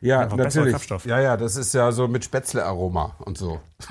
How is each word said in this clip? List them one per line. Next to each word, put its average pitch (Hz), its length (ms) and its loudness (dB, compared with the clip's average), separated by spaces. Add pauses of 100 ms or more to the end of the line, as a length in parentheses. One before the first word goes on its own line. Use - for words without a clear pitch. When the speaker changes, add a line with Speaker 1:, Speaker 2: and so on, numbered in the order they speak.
Speaker 1:
Ja, 127 200 4
Speaker 2:
Einfach 107 160 0
besserer 143 260 2
Speaker 1:
natürlich. 123 100 4
Speaker 2:
Kraftstoff. - 320 -6
Speaker 1:
Ja, 123 160 2
ja, 127 160 2
das 110 180 -2
ist 131 180 -2
ja 120 180 4
so 123 160 2
mit 120 180 -2
Spätzle-Aroma 90 920 -2
und - 180 -10
so. 82 240 -6 (300)